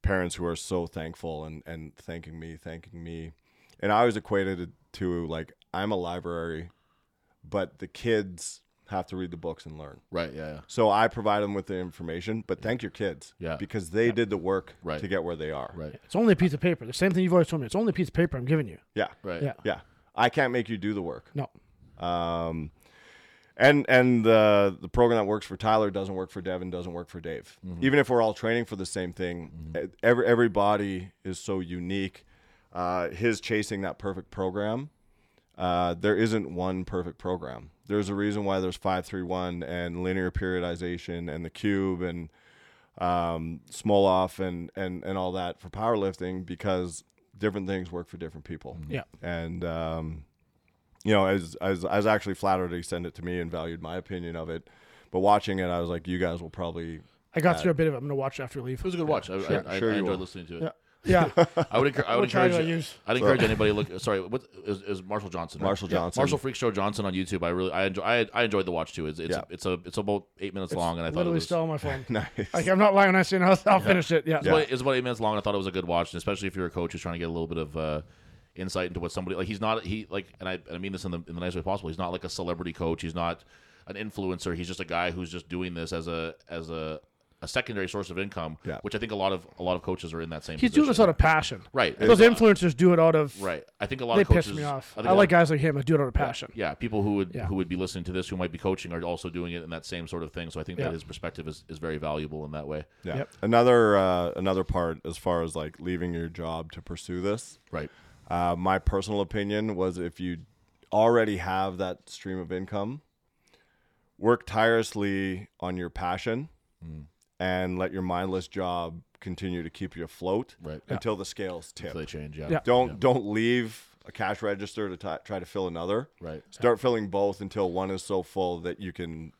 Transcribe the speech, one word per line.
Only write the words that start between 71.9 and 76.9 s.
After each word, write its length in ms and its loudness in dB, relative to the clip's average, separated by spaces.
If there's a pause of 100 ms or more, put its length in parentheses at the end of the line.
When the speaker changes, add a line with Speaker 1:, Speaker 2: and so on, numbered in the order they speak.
Speaker 1:
<laughs> 40 -14
Nice. 420 -4
Speaker 3:
Like, 160 0
I'm 120 4
not 160 6
lying 140 8
when 80 6
I 40 6
say, 160 2
"No, 80 4
I'll, 220 6
I'll 140 8
Speaker 2:
Yeah. 40 -6
Speaker 3:
finish 240 4
it." 160 2
Yeah. 120 2
Speaker 2:
It's 100 0
Speaker 1:
Yeah. 60 6
Speaker 2:
about, 180 4
it's 100 0
about 120 2
eight 100 2
minutes 180 -2
long, 120 2
and 60 0
I 40 -4
thought 100 2
it 60 2
was 80 -2
a 40 -2
good 140 -2
watch, 260 0
and 60 -10
especially 300 -2
if 80 -6
you're 100 -2
a 60 -6
coach 220 -4